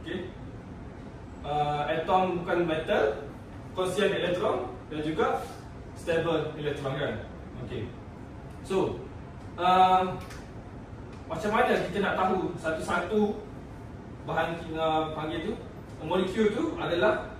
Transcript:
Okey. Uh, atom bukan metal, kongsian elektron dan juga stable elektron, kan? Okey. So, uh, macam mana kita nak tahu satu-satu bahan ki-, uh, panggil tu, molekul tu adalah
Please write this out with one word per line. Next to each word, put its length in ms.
Okey. 260
Uh, 460
atom 540
bukan 200
metal, 640
kongsian 380
elektron 580
dan 160
juga 400
stable 560
elektron, 400
kan? 320
Okey. 240
So, 400
uh, 560
macam 240
mana 240
kita 80
nak 160
tahu 400
satu-satu 640
bahan 400
ki-, 160
uh, 320
panggil 320
tu, 100
molekul 560
tu 100
adalah 640